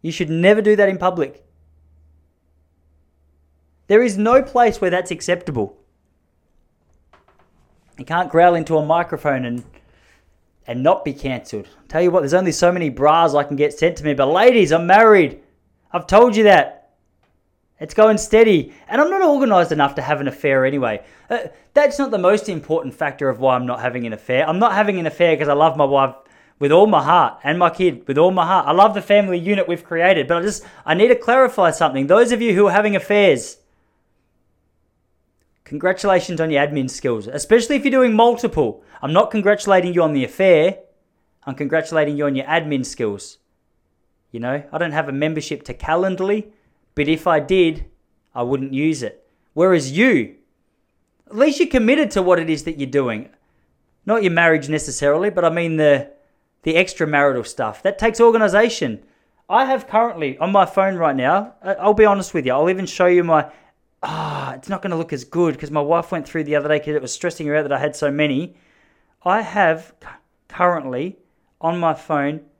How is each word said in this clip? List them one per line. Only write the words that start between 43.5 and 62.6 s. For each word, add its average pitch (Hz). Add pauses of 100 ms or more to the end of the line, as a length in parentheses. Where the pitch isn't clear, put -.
You 117
know, 135
I 156
don't 165
have 147
a 135
membership 151
to -
Calendly, 190 (480)
but 147
if 156
I 160
did, 165 (500)
I 123
wouldn't 135
use 143
it. - (300)
Whereas 160
you, 165 (920)
at 208
least 285
you're 339
committed 254
to 196
what 180
it 160
is 147
that 156
you're 135
doing. 123 (760)
Not 214
your 175
marriage 165
necessarily, 151
but 175
I 165
mean 165
the, 143 (580)
the 160
extramarital 143
stuff. -
That 196
takes 220
organization. 220 (460)
I 226
have 262
currently 175
on 180
my 196
phone 190
right 156
now, 175
I, 190
I'll 208
be 214
honest 202
with 151
you, 123
I'll 147